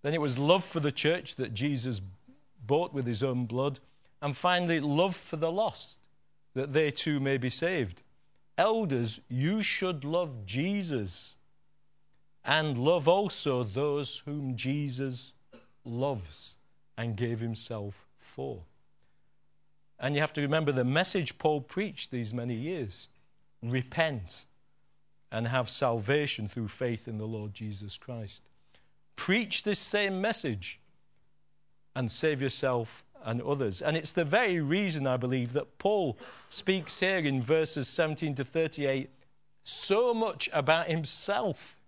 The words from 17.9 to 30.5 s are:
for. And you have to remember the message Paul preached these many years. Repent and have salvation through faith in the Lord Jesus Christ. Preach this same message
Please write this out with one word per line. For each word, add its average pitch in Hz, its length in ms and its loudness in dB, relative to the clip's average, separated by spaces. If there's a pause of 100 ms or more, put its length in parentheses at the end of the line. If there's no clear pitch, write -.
for. 123 460 -10 (1300)
And 139 160 0
you 143 60 2
have 151 140 0
to 147 80 0
remember 147 300 2
the 127 120 2
message 160 540 0
Paul 151 240 2
preached 190 480 -6
these 117 240 -4
many 120 200 -4
years. 131 540 -6 (540)
Repent 127 840 -2 (840)
and 113 160 0
have 123 240 0
salvation 120 800 2
through 110 200 -4
faith 117 380 -4
in 110 120 -6
the 107 80 -4
Lord 107 280 -6
Jesus 104 420 -8
Christ. - 520 -10 (680)
Preach 214 480 0
this 208 160 2
same 196 420 0
message 147 600 0 (1120)